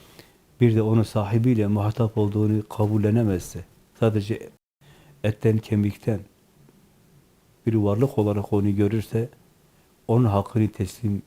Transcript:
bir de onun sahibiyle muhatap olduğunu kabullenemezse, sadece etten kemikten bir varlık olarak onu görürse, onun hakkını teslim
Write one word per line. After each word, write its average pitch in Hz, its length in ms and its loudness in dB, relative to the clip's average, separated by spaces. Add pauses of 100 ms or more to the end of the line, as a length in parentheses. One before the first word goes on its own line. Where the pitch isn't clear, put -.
(600)
bir 117 140 4
de 110 80 2
onun 110 200 2
sahibiyle 110 640 0
muhatap 107 520 -2
olduğunu 107 500 0
kabullenemezse, 104 960 0 (360)
sadece 107 500 -2 (760)
etten 110 340 0
kemikten 104 640 -2 (1500)
bir 113 80 0
varlık 107 440 0
olarak 104 340 -2
onu 101 240 0
görürse, 107 520 -2 (800)
onun 120 160 4
hakkını 104 440 0
teslim 101 580 -6